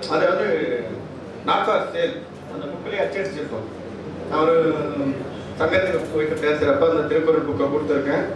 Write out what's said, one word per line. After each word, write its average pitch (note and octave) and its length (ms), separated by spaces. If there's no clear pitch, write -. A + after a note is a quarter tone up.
அது F3 160
வந்து F#3 180
not G4+ 200
for D5 120
sale, - 200
அந்த - 200
புக்லயே G3 340
அச்சடிச்சிருக்கோம். C3+ 600
நான் D3+ 140
ஒரு E3 120
சங்கத்துக்கு E3+ 540
போயிட்டு D3+ 220
பேசுறப்ப D3 460
அந்த D3+ 200
திருக்குறள் D#3 380
புக்கை C#3 240
கொடுத்துருக்கேன். C#3+ 500